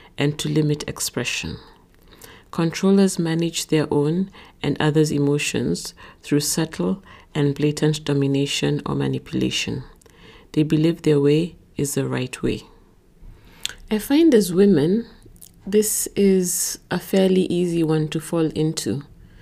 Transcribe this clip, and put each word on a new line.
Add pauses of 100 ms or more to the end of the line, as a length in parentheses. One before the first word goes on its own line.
(160)
and
to
limit
expression. (960)
Controllers
manage
their
own (320)
and
others'
emotions (300)
through
subtle (320)
and
blatant
domination
or
manipulation. (680)
They
believe
their
way (200)
is
the
right
way. (1300)
I
find
as
women, (600)
this
is (120)
a
fairly
easy
one
to
fall
into. (400)